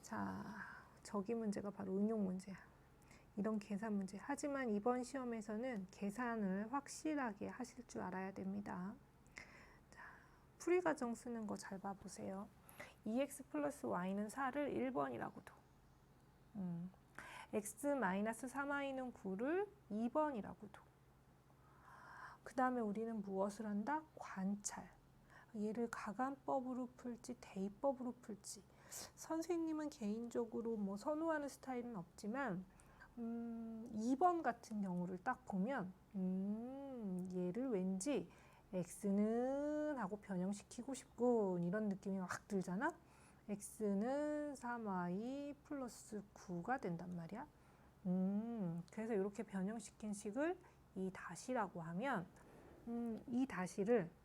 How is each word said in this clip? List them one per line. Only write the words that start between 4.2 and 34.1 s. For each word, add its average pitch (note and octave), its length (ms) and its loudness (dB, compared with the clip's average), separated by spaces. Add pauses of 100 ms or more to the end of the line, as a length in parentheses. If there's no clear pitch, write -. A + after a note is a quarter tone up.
이번 B3 340 4
시험에서는 A#3 880 -2
계산을 G#3+ 840 0
확실하게 C4+ 760 0
하실 A#3+ 380 -8
줄 A3+ 140 -6
알아야 F#3+ 320 -2
됩니다. G3 640 -4 (960)
자, - 120 -16 (560)
풀이 F4+ 220 8
과정 C4+ 340 2
쓰는 A3+ 320 -4
거 G3+ 120 -2
잘 - 200 -6
봐보세요. G3 680 -6 (560)
이엑스 C4 440 0
플러스 C#4+ 360 0
Y는 G3+ 460 0
사를 C#4 420 0
일 B3 220 2
번이라고 C4 500 0
둬. - 100 -16 (1000)
음. F3+ 360 -4 (640)
X G#3+ 360 -2
마이너스 A3+ 600 2
삼 C#4 220 -2
와이는 C4+ 420 -2
구를 C4+ 580 0 (200)
이 A3 180 0
번이라고 C4+ 640 0
둬. - 80 -16 (1600)
그 - 120 -12
다음에 B3+ 260 4
우리는 A3 400 0
무엇을 G3 460 0
한다? A3 340 2 (180)
관찰. G3 680 -2 (680)
얘를 A3 360 0
가간법으로 B3+ 1040 0
풀지 A#3+ 460 -8
대입법으로 A#3+ 680 0 (100)
풀지 - 400 -10 (540)
선생님은 D#4+ 720 0
개인적으로 A3+ 840 0
뭐 G3+ 200 0
선호하는 D4+ 520 2
스타일은 A#3+ 480 -4
없지만, G3+ 680 -2 (540)
음, A3+ 760 -4
이 A#3 220 4